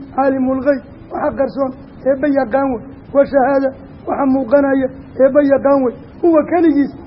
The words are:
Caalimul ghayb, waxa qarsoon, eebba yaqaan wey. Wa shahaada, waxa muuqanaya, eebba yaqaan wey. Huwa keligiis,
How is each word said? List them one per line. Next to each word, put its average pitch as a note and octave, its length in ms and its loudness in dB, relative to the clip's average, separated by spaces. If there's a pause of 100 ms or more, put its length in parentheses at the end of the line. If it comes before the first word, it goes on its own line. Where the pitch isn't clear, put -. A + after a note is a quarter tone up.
Caalimul C4+ 520 -2
ghayb, C4+ 200 0 (260)
waxa D4 280 -6
qarsoon, C4 360 -4 (320)
eebba C#4 240 0
yaqaan C4+ 420 0
wey. A#3 140 -6 (260)
Wa C#4 160 2
shahaada, C4+ 480 0 (320)
waxa E4+ 200 -2
muuqanaya, C4+ 600 2 (260)
eebba C4+ 280 4
yaqaan C#4 400 2
wey. A#3+ 140 -2 (240)
Huwa E4 240 4
keligiis, D4+ 480 0 (160)